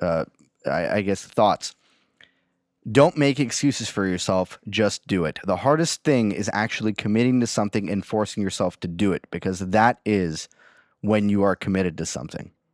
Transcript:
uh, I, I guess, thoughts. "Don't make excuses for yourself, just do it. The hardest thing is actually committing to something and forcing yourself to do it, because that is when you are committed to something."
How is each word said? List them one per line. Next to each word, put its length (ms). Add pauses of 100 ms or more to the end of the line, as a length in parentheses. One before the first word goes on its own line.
uh, 220 (420)
I, 220 (100)
I 40
guess, 220
thoughts. 520 (1160)
"Don't 260
make 220
excuses 480
for 200
yourself, 500 (100)
just 400
do 180
it. 200
The 120
hardest 460
thing 280
is 220
actually 400
committing 460
to 80
something 420
and 160
forcing 360
yourself 380
to 80
do 260
it, 160
because 300
that 460
is 440 (520)
when 280
you 140
are 120
committed 440
to 80
something." 420 (240)